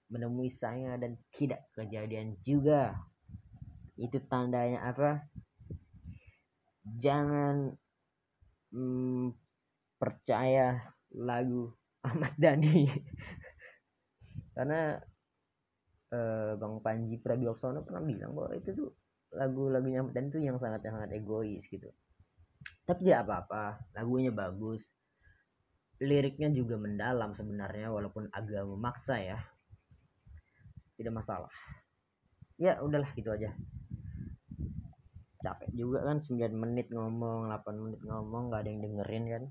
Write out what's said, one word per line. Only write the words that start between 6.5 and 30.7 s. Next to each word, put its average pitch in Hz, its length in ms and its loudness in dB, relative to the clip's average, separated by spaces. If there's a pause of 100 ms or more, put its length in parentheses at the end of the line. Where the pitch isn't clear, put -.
Jangan, 143 920 2 (1000)
mm, 127 600 0 (680)
percaya 127 760 4 (360)
lagu 120 600 0 (320)
Ahmad 131 320 0
Dhani. 151 480 8
<laughs> - 640 -4 (1120)
Karena, 151 400 0 (1120)
eh, 110 480 0
Bang 110 240 -6
Panji 113 340 0
Pragiwaksono 123 640 0
pernah 175 240 -6
bilang 139 320 -2
bahwa - 160 -2
itu - 220 -4
tuh 294 140 -4 (440)
lagu-lagunya 131 680 2
Ahmad 127 100 -4
Dhani 131 160 0
tuh 156 140 0
yang 127 180 0
sangat-sangat 110 560 -4
egois 107 480 -4
gitu. - 240 -12 (960)
Tapi 180 240 4
tidak 120 160 8
apa-apa, 104 720 -4
lagunya 123 320 2
bagus. 107 560 -4 (1120)
Liriknya 139 520 4
juga 117 280 2
mendalam 104 560 -2
sebenarnya, 104 560 -6
walaupun 104 400 -6
agak 101 320 -4
memaksa 113 560 -2
ya. 98 200 -6 (1600)